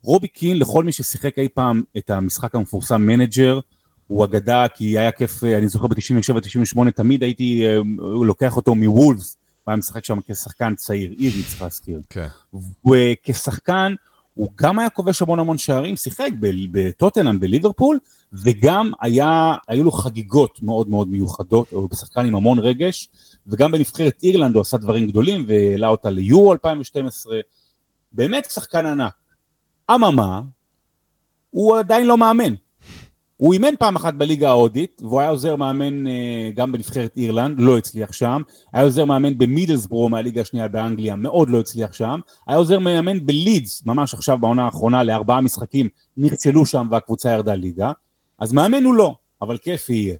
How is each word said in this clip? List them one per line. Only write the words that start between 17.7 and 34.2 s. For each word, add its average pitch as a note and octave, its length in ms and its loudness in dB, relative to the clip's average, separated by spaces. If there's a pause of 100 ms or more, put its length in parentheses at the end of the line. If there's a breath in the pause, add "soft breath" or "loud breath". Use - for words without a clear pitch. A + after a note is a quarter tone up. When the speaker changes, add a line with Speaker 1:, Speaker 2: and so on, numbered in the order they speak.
Speaker 1:
וגם A#2+ 580 2 (100)
היה, D3+ 540 2 (120)
היו B2 160 -2
לו D#3+ 80 4
חגיגות A2+ 720 0
מאוד A2 260 -2
מאוד G#2 180 0
מיוחדות, G2 640 -2
הוא G2 240 -6
שחקן - 300 -4
עם A2 100 0
המון A#2 240 4
רגש, B2+ 500 -2 (380 soft breath)
וגם G#2+ 240 2
בנבחרת D#3 520 0
אירלנד E3 320 4
הוא G#2+ 60 4
עשה B2 160 -4
דברים A2 300 -2
גדולים, C3 400 0
והעלה G#2 400 2
אותה A2 220 0
ליורו B2 440 6
אלפיים D#3+ 260 -2
ושתים C3 260 -8
עשרה. A2+ 340 -8 (720)
באמת D#3+ 400 -4
שחקן D#3+ 340 -4
ענק. C#3+ 280 -4 (800)
אממה, C3 500 2 (1080)
הוא A3 280 4
עדיין A3 300 2
לא A#3+ 100 6
מאמן. A3+ 360 4 (840 loud breath)
הוא D#3 160 6
אימן C4+ 260 4
פעם G#3 160 2
אחת D#3+ 180 -2
בליגה D3 360 0